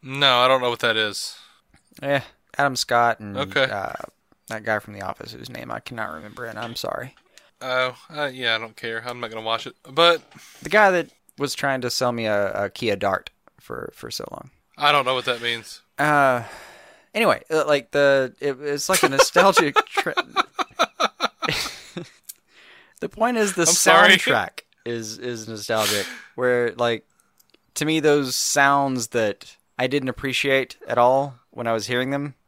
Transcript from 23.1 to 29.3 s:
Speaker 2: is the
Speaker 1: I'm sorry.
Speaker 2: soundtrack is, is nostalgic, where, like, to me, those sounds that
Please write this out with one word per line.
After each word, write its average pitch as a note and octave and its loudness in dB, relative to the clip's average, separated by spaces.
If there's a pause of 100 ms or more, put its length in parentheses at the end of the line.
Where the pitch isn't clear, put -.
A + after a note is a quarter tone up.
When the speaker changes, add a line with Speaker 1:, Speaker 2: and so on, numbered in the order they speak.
Speaker 2:
is G#3 0
the F3 0
Speaker 1:
I'm E3 4
sorry. F3+ 6
Speaker 2:
soundtrack A2 0 (240)
is, A2+ -8
is A#2+ -10
nostalgic, G#2 -2 (280)
where, B2 2
like, A#2 -2 (680)
to - -4
me, D#3 2
those C#3+ 2
sounds C#3 2
that - -4 (220)